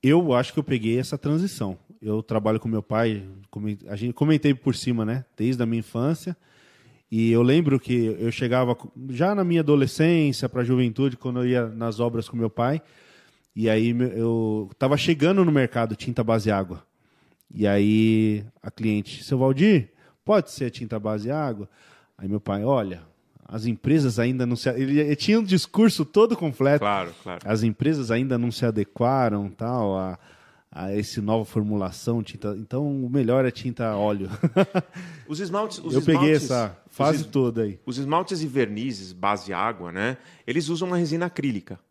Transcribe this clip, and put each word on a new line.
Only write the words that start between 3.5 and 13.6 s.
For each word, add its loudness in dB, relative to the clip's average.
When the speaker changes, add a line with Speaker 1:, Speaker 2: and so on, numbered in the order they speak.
Speaker 1:
come-, -6
a -10
gente, -4
comentei 4
por -2
cima, -2
né? -4
Desde 0
a 0
minha -2
infância. -4
E 2
eu 6
lembro 4
que 0
eu -2
chegava 0
co-, -16
já 0
na 0
minha 2
adolescência, 2
pra -2
juventude, 2
quando -4
eu 0
ia 2
nas -6
obras -2
com -10
meu -2
pai, 0
e 0